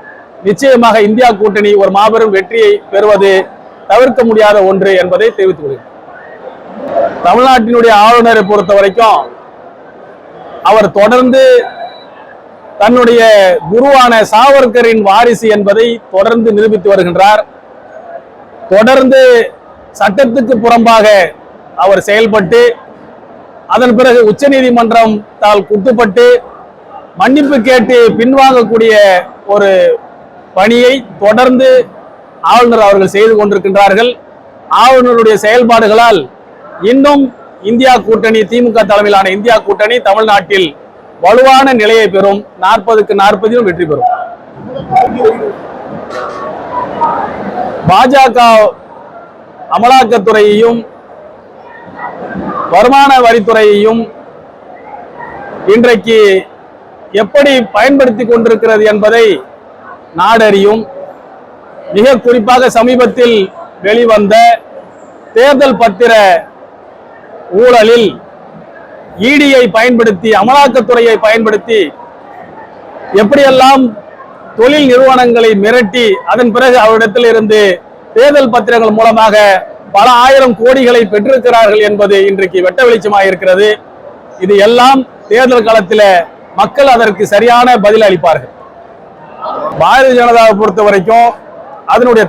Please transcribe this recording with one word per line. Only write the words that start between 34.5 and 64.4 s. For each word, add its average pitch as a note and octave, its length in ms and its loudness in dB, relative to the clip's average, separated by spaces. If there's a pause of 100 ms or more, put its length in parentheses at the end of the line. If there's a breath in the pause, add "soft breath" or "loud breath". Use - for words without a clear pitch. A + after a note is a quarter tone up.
ஆளுநருடைய B3 600 2
செயல்பாடுகளால் A3+ 760 2 (720)
இன்னும் C#4 320 2 (460)
இந்தியா B3+ 240 2 (140)
கூட்டணி, A3 320 0 (120)
திமுக A#3 280 0 (120)
தலைமையிலான G3+ 440 0
இந்தியா A3 200 0 (100)
கூட்டணி G#3+ 320 -2 (100)
தமிழ்நாட்டில் G3+ 600 0 (580)
வலுவான C4 420 4 (140)
நிலையை A3 340 0
பெறும். G3 260 -2 (220)
நாற்பதுக்கு G#3+ 580 -2
நாற்பதிலும் G#3+ 480 0
வெற்றி E3+ 200 -6
பெறும். F5+ 200 -2 (3750)
பாஜக B3+ 500 2 (1400)
அமலாக்கத்துறையையும் A3+ 1040 0 (1900)
வருமான C#4 380 2 (140)
வரித்துறையையும் A3 760 0 (1700)
இன்றைக்கு A3+ 440 0 (1040)
எப்படி C#4 300 0 (240)
பயன்படுத்தி B3+ 500 0
கொண்டிருக்கிறது A3 680 0
என்பதை G#3+ 340 0 (920)
நாடறியும். G#3+ 640 0 (1160)
மிக B3+ 200 2 (100)
குறிப்பாக B3 520 0
சமீபத்தில் A#3+ 600 0 (480)
வெளிவந்த G#3+ 500 0 (1000)